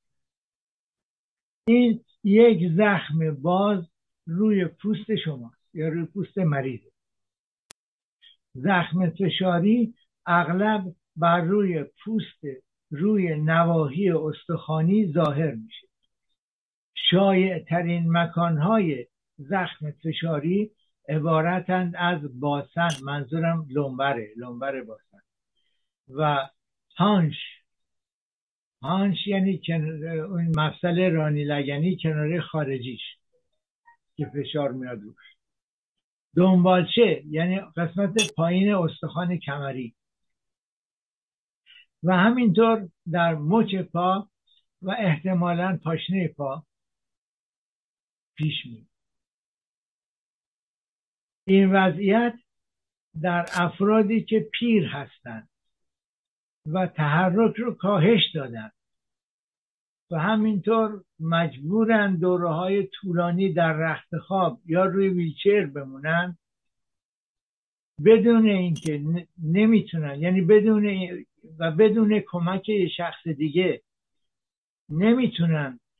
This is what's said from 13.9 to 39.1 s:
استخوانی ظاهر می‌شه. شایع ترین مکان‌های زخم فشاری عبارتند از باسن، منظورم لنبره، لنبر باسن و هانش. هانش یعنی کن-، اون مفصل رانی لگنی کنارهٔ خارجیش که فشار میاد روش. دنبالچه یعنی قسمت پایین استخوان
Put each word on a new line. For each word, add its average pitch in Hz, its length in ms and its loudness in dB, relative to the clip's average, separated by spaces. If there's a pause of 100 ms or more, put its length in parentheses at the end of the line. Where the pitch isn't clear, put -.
استخوانی 160 1040 -2
ظاهر 151 380 0
می‌شه. - 360 -16 (1080)
شایع 190 680 2
ترین 170 580 0
مکان‌های 165 880 0 (300)
زخم 151 540 -6
فشاری 165 800 -4 (380)
عبارتند 170 880 0
از 151 420 -4
باسن، 143 500 -2 (140)
منظورم 151 640 -4
لنبره، 131 680 -4
لنبر 123 460 -8
باسن 107 380 -20 (880)
و 139 420 -2 (460)
هانش. 180 680 0 (1200)
هانش 190 460 -2
یعنی 190 380 0
کن-، 160 420 -4
اون 165 520 -2
مفصل 175 520 0
رانی 151 320 0
لگنی 147 600 -2
کنارهٔ 156 380 -2
خارجیش 131 600 -6 (1120)
که 147 100 -6
فشار 139 460 -6
میاد 127 280 -10
روش. - 360 -20 (1000)
دنبالچه 180 960 4
یعنی 170 300 -2
قسمت 190 720 -4
پایین 185 400 0
استخوان 175 640 -4